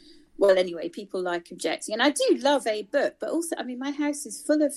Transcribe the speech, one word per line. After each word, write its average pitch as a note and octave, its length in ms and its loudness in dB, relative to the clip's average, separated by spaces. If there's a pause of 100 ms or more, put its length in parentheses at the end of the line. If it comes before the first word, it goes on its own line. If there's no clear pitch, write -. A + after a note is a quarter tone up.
(380)
well, F#3+ 200 6
anyway, F3 320 -2
people G3 320 -8
like F3 300 -4
objecting. - 420 -6
And A#3 100 0
I C#4+ 60 6
do F4 320 2
love C4+ 260 2
a G#3+ 160 -2
book, A3+ 380 0
but - 80 -6
also, E4 280 -2
I - 60 -8
mean, B3 160 -8
my C4+ 120 -6
house D4 340 -4
is G#3+ 200 -14
full D4+ 160 4
of C#4+ 160 2